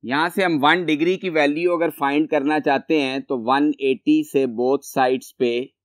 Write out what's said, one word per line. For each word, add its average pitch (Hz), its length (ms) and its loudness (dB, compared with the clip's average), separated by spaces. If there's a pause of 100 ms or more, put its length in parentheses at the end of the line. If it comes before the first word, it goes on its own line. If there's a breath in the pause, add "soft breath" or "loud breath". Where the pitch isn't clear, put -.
यहाँ 143 240 -2
से 185 160 0
हम 165 140 0
वन 165 260 2
डिग्री 160 320 0
की 185 140 -6
वैल्यू 156 460 0
अगर 160 140 0
फाइंड 147 380 -2
करना 151 320 0
चाहते 147 400 0
हैं, 131 220 -4
तो 131 160 -6
वन 135 420 0
एटी 147 440 0
से 135 220 0
बोथ 123 360 0
साइड्स 131 560 -2
पे 123 340 -2 (120)